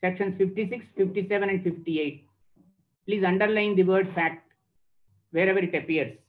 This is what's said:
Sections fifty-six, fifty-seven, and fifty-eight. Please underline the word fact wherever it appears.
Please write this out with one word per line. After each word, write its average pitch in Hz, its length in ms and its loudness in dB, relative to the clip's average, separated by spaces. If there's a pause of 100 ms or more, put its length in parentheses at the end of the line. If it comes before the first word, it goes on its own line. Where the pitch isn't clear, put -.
Sections 185 360 -2
fifty-six, 202 480 -2 (100)
fifty-seven, 196 540 0
and 185 140 -2
fifty-eight. 165 640 -4 (800)
Please 196 160 0
underline 208 520 2
the 185 80 6
word 190 300 2
fact 165 380 -4 (800)
wherever 185 260 2
it 175 160 -2
appears. 151 420 -2 (140)